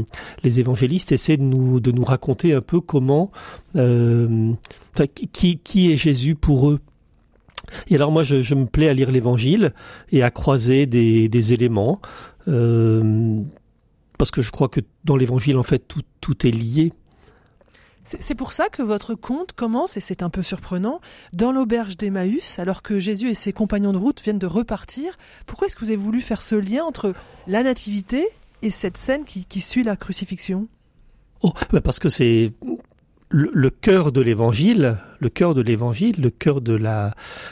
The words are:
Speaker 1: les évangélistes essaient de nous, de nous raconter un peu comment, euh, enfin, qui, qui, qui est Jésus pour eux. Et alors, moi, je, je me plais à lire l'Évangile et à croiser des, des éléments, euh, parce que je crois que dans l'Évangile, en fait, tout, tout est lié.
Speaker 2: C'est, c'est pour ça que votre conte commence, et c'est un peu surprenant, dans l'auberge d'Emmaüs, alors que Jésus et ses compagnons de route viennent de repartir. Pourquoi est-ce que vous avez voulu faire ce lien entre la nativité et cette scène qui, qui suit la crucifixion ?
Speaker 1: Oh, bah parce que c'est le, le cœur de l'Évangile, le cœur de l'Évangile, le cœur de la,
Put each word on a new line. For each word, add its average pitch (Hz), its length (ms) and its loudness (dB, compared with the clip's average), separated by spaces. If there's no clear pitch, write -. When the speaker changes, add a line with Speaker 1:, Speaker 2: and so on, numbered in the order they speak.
Speaker 1:
les 123 160 2
évangélistes 127 540 0
essaient 156 240 2
de 139 60 0
nous, 127 360 2
de 120 140 0
nous 123 100 0
raconter 131 500 0
un 135 60 2
peu 170 220 0
comment, 147 500 0
euh, 117 760 2
enfin, 147 140 2
qui, - 220 -12
qui, 175 300 0
qui 185 300 2
est 160 60 4
Jésus 143 400 0
pour 143 340 2
eux. 147 100 2
Et - 80 4
alors, 143 160 4
moi, 160 120 4
je, 139 180 2
je 135 140 0
me 135 100 2
plais 151 240 2
à 143 40 4
lire 131 160 2
l'Évangile 127 640 2
et 139 100 4
à 120 80 4
croiser 131 560 2
des, 113 440 4
des 113 240 2
éléments, 117 480 0
euh, 113 920 2
parce - 140 0
que - 100 -2
je 110 100 -4
crois 139 160 0
que - 140 -4
dans 147 100 2
l'Évangile, 127 400 2
en 127 80 2
fait, - 240 -2
tout, - 140 -8
tout - 260 -2
est 123 60 4
lié. 117 400 0
Speaker 2:
C'est, - 160 -12
c'est - 140 -6
pour - 180 -8
ça 339 160 -2
que - 140 -8
votre 214 320 -4
conte 294 400 -6
commence, 240 420 -4
et 208 40 -8
c'est 190 240 -8
un 175 80 -4
peu 190 100 -6
surprenant, 196 600 -6
dans 220 180 0
l'auberge 233 460 -2
d'Emmaüs, 196 600 -4
alors 180 240 -4
que 208 160 -4
Jésus 208 320 -4
et 220 60 -2
ses - 180 -6
compagnons 202 400 -2
de 190 60 -2
route 240 240 -2
viennent 208 160 -2
de 185 80 -4
repartir. 233 720 -6
Pourquoi 392 220 -4
est-ce - 80 -10
que 226 100 -10
vous 214 60 -2
avez 214 60 0
voulu 214 220 -4
faire 233 220 -6
ce - 140 -4
lien 208 280 -2
entre 240 300 -6
la 202 160 -2
nativité 247 640 -4
et 220 80 -2
cette - 260 -4
scène 285 260 -2
qui, 185 220 -14
qui - 160 -8
suit - 220 -2
la 214 120 -2
crucifixion ? 190 720 -8
Speaker 1:
Oh, 175 100 4
bah 156 100 4
parce - 180 -2
que - 100 0
c'est 117 440 2
le, 147 240 0
le 131 160 2
cœur 185 420 2
de 123 100 2
l'Évangile, 117 760 2
le 127 100 -2
cœur 175 240 2
de 131 80 2
l'Évangile, 120 580 0
le 131 120 2
cœur 143 280 0
de 117 140 0
la, 110 400 -2